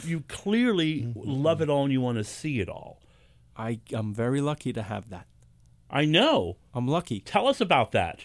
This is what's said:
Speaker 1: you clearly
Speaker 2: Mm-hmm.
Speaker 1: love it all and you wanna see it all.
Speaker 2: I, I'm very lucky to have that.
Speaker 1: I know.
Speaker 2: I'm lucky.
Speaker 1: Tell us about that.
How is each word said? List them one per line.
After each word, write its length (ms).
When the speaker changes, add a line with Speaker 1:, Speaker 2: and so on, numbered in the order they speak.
Speaker 1:
you 240
clearly 760
Speaker 2:
Mm-hmm. 220
Speaker 1:
love 360
it 80
all 140
and 80
you 100
wanna 220
see 360
it 100
all. 320
Speaker 2:
I, 240
I'm 220
very 280
lucky 320
to 100
have 260
that. 180
Speaker 1:
I 160
know. 520
Speaker 2:
I'm 140
lucky. 320
Speaker 1:
Tell 280
us 140
about 300
that. 340